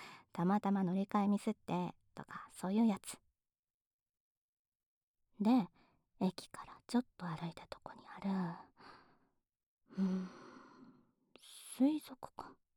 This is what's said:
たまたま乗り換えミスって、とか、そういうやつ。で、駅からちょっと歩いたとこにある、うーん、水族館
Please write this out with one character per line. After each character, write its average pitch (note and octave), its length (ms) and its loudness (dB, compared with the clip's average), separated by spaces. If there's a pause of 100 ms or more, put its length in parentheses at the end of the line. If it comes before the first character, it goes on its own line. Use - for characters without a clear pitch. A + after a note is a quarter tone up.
(320)
た E3+ 140 -2
ま G3+ 160 4
た G3 80 2
ま G3 140 4
乗 F3 100 2
り F#3+ 140 0
換 G#3 160 2
え G3 40 4
ミ G3+ 120 4
ス - 100 -2
っ G#3+ 60 -2
て、 F3 400 -4 (180)
と - 100 -12
か、 - 300 -14
そ - 140 -6
う F#3+ 60 0
い G#3+ 80 4
う A#3 40 6
や G3+ 140 2
つ。 - 180 -12 (2250)
で、 G#3+ 280 6 (520)
駅 - 320 -2
か - 140 -14
ら - 200 -20
ち - 120 0
ょ - 20 6
っ B3 60 -2 (120)
と - 80 -8
歩 E3 220 -6
い E3 60 -8
た - 140 -16
と - 140 -14
こ - 120 -16
に - 140 -20
あ - 120 -16
る、 G3 100 -4 (1700)
う F#3+ 40 0
ー - 20 4
ん、 F#3 260 -2 (1500)
水 D4 220 4
族 - 360 -16
館 - 140 -14 (280)